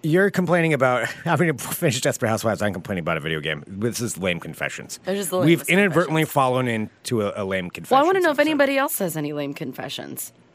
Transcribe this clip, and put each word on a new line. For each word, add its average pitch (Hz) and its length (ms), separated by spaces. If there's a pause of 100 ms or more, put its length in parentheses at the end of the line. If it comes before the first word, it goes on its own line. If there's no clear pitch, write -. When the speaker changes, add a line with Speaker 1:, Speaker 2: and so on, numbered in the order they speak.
Speaker 1:
you're 180 260
complaining 165 440
about 123 340
<laughs> - 160
having 160 320
to - 80
finish 135 360
Desperate 127 280
Housewives. 110 340
I'm 104 100
complaining 90 300
about 80 140
a 76 40
video 78 200
game. 76 260
This 101 340
is 113 180
lame 87 200
confessions. - 680
Speaker 2:
They're 185 120
just 202 140
the 185 80
Speaker 1:
We've 170 200
Speaker 2:
lamest - 120
Speaker 1:
inadvertently 165 520
Speaker 2:
confessions. - 100
Speaker 1:
fallen 127 360
into 110 540
a, 101 140
a 104 80
lame 95 260
confessions - 200
Speaker 2:
Well, 262 100
I 294 40
wanna 381 160
know 339 100
if 277 80
Speaker 1:
episode. 294 120
Speaker 2:
anybody 277 280
else 277 220
has 165 160
any 151 160
lame 143 220
confessions. - 800 (220)